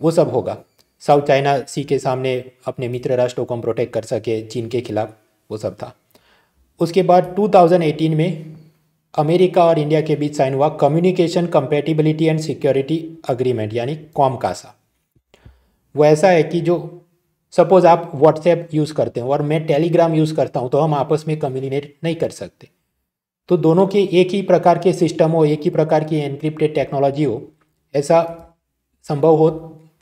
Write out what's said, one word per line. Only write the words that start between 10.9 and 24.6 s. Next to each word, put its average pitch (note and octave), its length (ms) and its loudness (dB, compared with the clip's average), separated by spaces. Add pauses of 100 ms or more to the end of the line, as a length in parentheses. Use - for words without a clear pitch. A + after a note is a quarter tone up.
Compatibility D#3 800 0
and D#3 100 -2
Security C#3 580 -2 (320)
Agreement A#2 440 -4
यानी B2+ 220 -6
कॉमकासा। C3 800 -4 (1200)
वो D3 80 4
ऐसा D#3 240 6
है E3+ 140 4
कि E3 180 -4
जो D#3+ 420 -4 (480)
सपोज F3 360 4
आप E3 340 2
WhatsApp D#3+ 380 4 (160)
यूज़ D3+ 200 -2
करते B2 260 -2
हो B2+ 120 -4
और D3 100 0
मैं D#3 260 -2
Telegram E3 460 2
यूज़ D#3 200 0
करता C#3 260 -2
हूँ, B2 100 -6
तो C#3+ 80 2
हम D#3 160 2
आपस C#3+ 340 -2
में D#3 100 -4
कम्युनिकेट C3+ 680 -6
नहीं E3 120 -4
कर C3 140 -4
सकते। - 380 -18 (800)
तो F3+ 80 2
दोनों D#3+ 300 4
के G3+ 160 0
एक F3+ 280 2
ही G3 120 -2
प्रकार E3+ 360 4